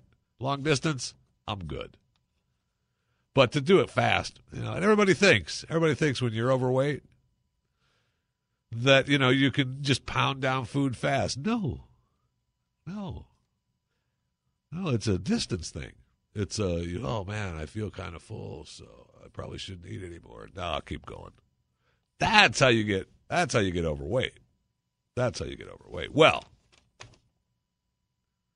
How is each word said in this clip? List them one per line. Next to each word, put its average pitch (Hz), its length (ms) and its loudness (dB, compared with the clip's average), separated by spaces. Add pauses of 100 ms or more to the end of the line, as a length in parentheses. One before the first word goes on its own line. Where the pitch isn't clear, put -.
(400)
long 139 220 -4
distance, 151 520 0 (320)
I'm 98 180 -6
good. 67 320 -10 (1400)
But 127 180 6
to 151 80 0
do 156 200 6
it 117 100 0
fast, 110 500 0 (120)
you - 100 -8
know, 113 100 -6
and 143 120 -4
everybody 208 300 6
thinks, 131 540 2
everybody 160 260 2
thinks 143 260 0
when 123 140 -2
you're 120 180 0
overweight 131 500 0 (1700)
that, 131 360 4
you 143 100 4
know, 127 120 6
you 135 200 6
can 131 320 -2
just 135 240 0
pound 131 340 -2
down 131 260 -2
food 139 300 -2
fast. 127 420 -2
No, 147 460 -2 (1040)
no, 165 400 -10 (1400)
no. 180 200 -6
It's 117 160 0
a 95 120 2
distance 110 520 -4
thing. 67 220 -12 (420)
It's 104 240 -6
a, 87 260 0
you, 87 220 -6
"Oh 110 180 -4
man, 98 320 -8
I 78 80 -8
feel 104 260 -8
kind 90 240 -12
of 78 80 -14
full, 101 440 -12
so - 180 -18 (400)
I - 40 -20
probably 65 300 -12
shouldn't 87 320 -12
eat 95 120 -10
anymore. 57 520 -16
No, 92 80 -8
I'll 78 200 -2
keep - 240 -10
going." - 260 -16 (840)
That's 185 420 4
how 135 80 8
you 113 160 4
get, 98 240 -2 (200)
that's 160 260 0
how 120 60 4
you 98 100 2
get 85 160 -2
overweight. 76 480 -2 (840)
That's 123 220 -2
how 69 80 -6
you 65 100 -10
get 50 120 -16
overweight. - 460 -12
Well, 131 300 6 (2000)